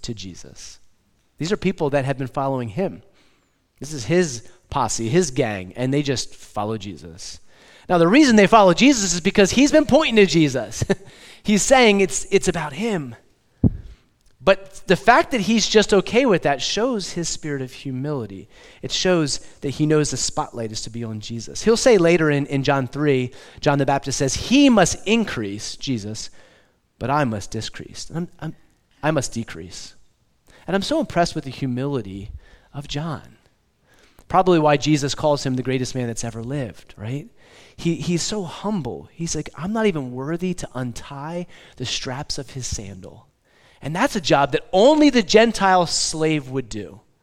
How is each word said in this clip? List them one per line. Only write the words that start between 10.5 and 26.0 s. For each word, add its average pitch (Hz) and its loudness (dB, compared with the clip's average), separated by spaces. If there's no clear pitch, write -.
<laughs> - -20
He's 208 2
saying 226 6
it's, - -2
it's 190 2
about 160 -4
him. 156 -6
But 190 -2
the 180 4
fact 262 4
that 247 -2
he's 208 0
just 214 4
okay 214 2
with 202 2
that 143 0
shows 220 -4
his 170 -6
spirit 147 -6
of 127 -8
humility. 127 -8
It - -8
shows 170 0
that 143 -4
he 151 0
knows 151 2
the 131 -6
spotlight 117 -6
is 110 -8
to - -12
be 117 -10
on 110 -8
Jesus. - -10
He'll 226 4
say 226 6
later 165 4
in, 143 0
in 139 -2
John 135 0
three, 135 0
John 143 2
the 139 2
Baptist 139 -2
says, 135 0
"He 277 4
must 202 4
increase," 120 -4
Jesus, 107 -8